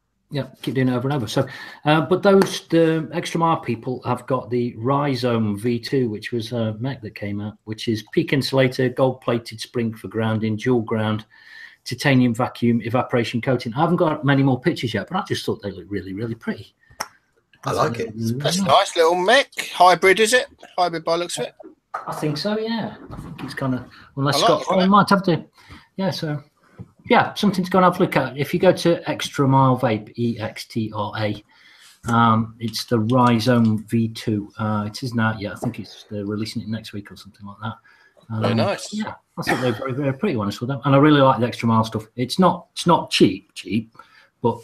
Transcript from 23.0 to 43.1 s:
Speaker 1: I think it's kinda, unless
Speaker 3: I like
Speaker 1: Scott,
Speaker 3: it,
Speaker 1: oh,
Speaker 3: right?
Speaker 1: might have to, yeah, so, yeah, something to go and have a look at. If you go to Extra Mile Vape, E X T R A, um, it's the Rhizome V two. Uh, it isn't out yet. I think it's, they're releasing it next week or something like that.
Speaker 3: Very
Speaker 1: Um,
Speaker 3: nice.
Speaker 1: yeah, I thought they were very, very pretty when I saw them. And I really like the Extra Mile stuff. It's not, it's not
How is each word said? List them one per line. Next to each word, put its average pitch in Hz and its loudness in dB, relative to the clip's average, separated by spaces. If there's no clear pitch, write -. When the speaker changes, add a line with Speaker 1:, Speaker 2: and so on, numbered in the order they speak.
Speaker 1:
I - -12
think - -14
it's 127 -12
kinda, 127 -4
unless 143 2
Speaker 3:
I - 2
like 180 2
Speaker 1:
Scott, - 4
Speaker 3:
it, - -8
Speaker 1:
oh, 185 2
Speaker 3:
right? 185 4
Speaker 1:
might 202 6
have 190 4
to, 165 0
yeah, 190 -2
so, 151 -6
yeah, 220 4
something 190 0
to 180 -8
go 190 4
and 185 6
have 180 4
a 185 4
look 160 -2
at. 127 -2
If 143 -2
you 175 0
go 185 6
to 170 0
Extra 147 -2
Mile 135 6
Vape, 110 -2
E 117 -2
X - -8
T 110 -6
R 104 -6
A, 104 -4
um, 113 4
it's 113 -6
the 120 2
Rhizome 117 4
V 113 0
two. 107 -4
Uh, 107 -2
it 107 -10
isn't 117 -4
out 110 -2
yet. 98 -8
I 90 -10
think 120 -8
it's, - -18
they're 104 -8
releasing 107 -6
it 95 -12
next 110 -8
week 101 -12
or 92 -20
something - -20
like 101 -18
that. 110 -8
Speaker 3:
Very 107 0
Speaker 1:
Um, 113 0
Speaker 3:
nice. 175 -2
Speaker 1:
yeah, 214 -8
I 175 -10
thought - -2
they 127 0
were 107 -4
very, 135 -6
very 135 -2
pretty 156 -2
when 104 -2
I 101 -2
saw 120 -8
them. 131 -4
And 139 6
I - 8
really 147 8
like 131 6
the 123 2
Extra 117 -4
Mile 113 4
stuff. 110 -6
It's 120 -4
not, 180 4
it's - -4
not 160 2